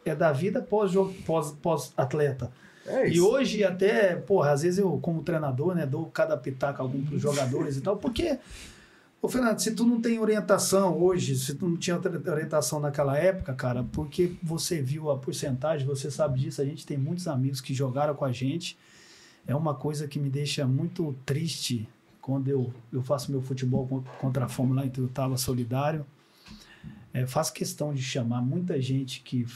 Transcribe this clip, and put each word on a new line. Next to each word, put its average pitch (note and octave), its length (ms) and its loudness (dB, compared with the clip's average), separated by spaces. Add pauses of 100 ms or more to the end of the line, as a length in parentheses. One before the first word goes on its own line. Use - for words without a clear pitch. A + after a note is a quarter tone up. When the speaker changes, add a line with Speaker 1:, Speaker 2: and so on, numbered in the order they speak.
Speaker 1:
é D#3+ 80 -2
da D#3 180 4
vida F#3 300 0
pós-jogo, F#3+ 500 2 (140)
pós, D#3+ 340 0
pós-atleta. C#3 920 0 (340)
Speaker 2:
É - 240 2
Speaker 1:
E D#3+ 40 2
Speaker 2:
isso. F3 140 8
Speaker 1:
hoje A3 360 2
até, F#3+ 520 4
porra, D3 360 2
às C#3+ 100 2
vezes F3+ 160 2
eu, F3 240 2
como D#3+ 220 -2
treinador, D3+ 500 0
né, D#3 140 0
dou D#3 180 -2
cada D#3 320 0
pitaco C#3 460 -4
algum C3+ 200 -2
pros C#3 160 -2
jogadores C#3 580 0
e C3+ 40 -4
tal, G3 160 0
porque, C#4+ 400 0 (840)
ô, - 80 -2
Fernando, A#3+ 300 2
se - 140 0
tu F#3+ 120 0
não A#3 160 4
tem A3+ 200 0
orientação G3 840 4
hoje, D3 340 4
se C#3 200 -2
tu F#3 120 -2
não E3 100 2
tinha F3 180 0
outra F3 160 0 (200)
orientação D#3 480 0
naquela C#3+ 380 2
época, E3+ 380 2
cara, B2 360 0
porque F3 420 0 (100)
você D#3+ 400 -2
viu D3+ 260 -2
a C3 80 2
porcentagem, C3+ 680 -2
você C#3+ 260 -4
sabe C#3 300 0
disso, D#3 200 -4
a C3+ 40 2
gente D3 200 -6
tem D#3 120 -6
muitos F3 300 -2
amigos C3+ 320 -2
que - 140 -6
jogaram C#3 400 0
com D3 100 -4
a C3 80 0
gente. C#3 460 -4 (680)
É C3+ 100 -2
uma D#3 180 0
coisa D3 360 -4
que D#3 100 -6
me C#3 100 -2
deixa C#3+ 380 -2
muito D3+ 480 0 (100)
triste B2+ 600 -2 (340)
quando C3+ 280 -2
eu, B2+ 240 0 (180)
eu C3 100 -2
faço C#3 300 -2
meu C3+ 100 0
futebol C3 460 0
con-, C3 160 -2 (160)
contra C3 240 0
a G#2+ 60 -2
fome C3 240 0
lá C#3 120 0
em C3 40 -2
Tuiutaba C3 480 -2
Solidário. C3+ 680 -2 (1080)
É, B2+ 120 0
faço D#3+ 280 0
questão D3+ 400 -4
de C3 80 -2
chamar B2 400 -2
muita D#3+ 400 0
gente C3 400 -2
que A#2+ 340 -2